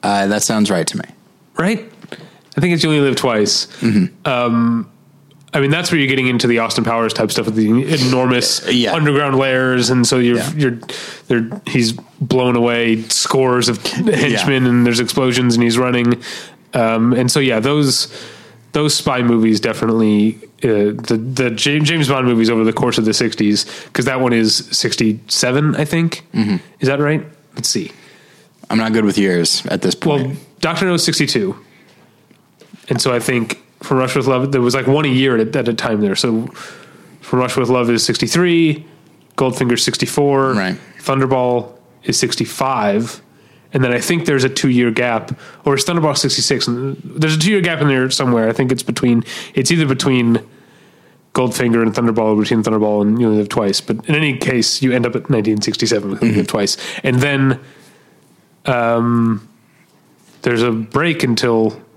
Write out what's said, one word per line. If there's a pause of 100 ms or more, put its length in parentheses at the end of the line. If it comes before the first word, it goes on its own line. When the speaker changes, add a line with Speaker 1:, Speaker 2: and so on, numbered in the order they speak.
Speaker 1:
Uh,
that
sounds
right
to
me. (520)
Speaker 2:
Right? (640)
I
think
it's
You
Only
Live
Twice. (140)
Speaker 1:
Mm-hmm.
Speaker 2:
Um, (640)
I
mean,
that's
where
you're
getting
into
the
Austin
Powers
type
stuff
with
the (360)
enormous
Speaker 1:
Yeah.
Speaker 2:
underground
layers,
and
so
you're,
Speaker 1:
Yeah.
Speaker 2:
you're, (500)
they're,
he's (280)
blown
away
scores
of (180)
Speaker 1:
Yeah.
Speaker 2:
henchmen,
and
there's
explosions,
and
he's
running. (520)
Um,
and
so,
yeah,
those, (600)
those
spy
movies
definitely, (260)
uh,
the, (160)
the
James,
James
Bond
movies
over
the
course
of
the
sixties, (300)
'cause
that
one
is
sixty-seven,
I
think.
Speaker 1:
Mm-hmm. (240)
Speaker 2:
Is
that
right? (300)
Let's
see. (760)
Speaker 1:
I'm
not
good
with
years
at
this
point.
Speaker 2:
Well, (240)
Doctor
No
is
sixty-two. (1300)
And
so
I
think (200)
From
Russia
with
Love,
there
was,
like,
one
a
year
at,
at
a
time
there.
So (720)
From
Russia
with
Love
is
sixty-three, (520)
Goldfinger's
sixty-four,
Speaker 1:
Right. (240)
Speaker 2:
Thunderball (240)
is
sixty-five, (520)
and
then
I
think
there's
a
two-year
gap, (260)
or
is
Thunderball
sixty-six?
And
there's
a
two-year
gap
in
there
somewhere.
I
think
it's
between, (320)
it's
either
between (920)
Goldfinger
and
Thunderball,
or
between
Thunderball
and
You
Only
Live
Twice.
But
in
any
case,
you
end
up
at
nineteen
sixty-seven
with
You
Only
Live
Speaker 1:
Mm-hmm.
Speaker 2:
Twice. (280)
And
then, (1080)
um, (920)
there's
a
break
until (160)